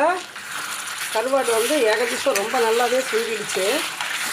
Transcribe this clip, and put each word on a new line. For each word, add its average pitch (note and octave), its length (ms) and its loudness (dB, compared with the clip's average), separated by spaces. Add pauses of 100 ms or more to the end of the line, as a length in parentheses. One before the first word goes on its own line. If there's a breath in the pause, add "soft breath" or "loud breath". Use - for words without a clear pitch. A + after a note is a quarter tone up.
(1120)
கருவாடு B3 440 2
வந்து A#3+ 180 2 (160)
ஏகதேசம் A#3+ 500 0
ரொம்ப A3+ 140 -2 (120)
நல்லாவே A#3+ 320 4 (100)
சுண்டிடுச்சு. G#3+ 560 -2 (680)